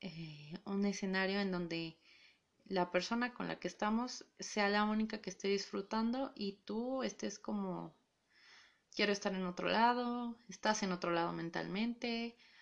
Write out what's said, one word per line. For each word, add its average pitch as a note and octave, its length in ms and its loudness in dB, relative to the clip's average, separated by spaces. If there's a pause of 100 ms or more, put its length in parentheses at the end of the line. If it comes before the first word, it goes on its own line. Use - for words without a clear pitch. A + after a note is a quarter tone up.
eh, D#3 640 -10
un G3 200 0
escenario F#3+ 540 2
en G3 120 2
donde E3 480 -2 (680)
la F3+ 260 2
persona A#3 420 0
con F3 140 -4
la E3 120 -4
que - 80 -4
estamos A3+ 580 0 (140)
sea G3+ 300 0
la G#3 160 4
única G#3+ 360 0
que - 80 -8
esté - 200 -4
disfrutando A3 840 0
y G3 300 -4
tú B3 380 -2
estés G#3 340 -4
como, F#3 580 -4 (1000)
"Quiero G#3 160 4
estar G3+ 240 0
en F#3 100 0
otro F3+ 240 0
lado", A#3+ 680 2 (120)
estás G#3+ 340 2
en F#3+ 80 2
otro F3+ 200 0
lado E3+ 220 2
mentalmente, A3 1000 -2 (260)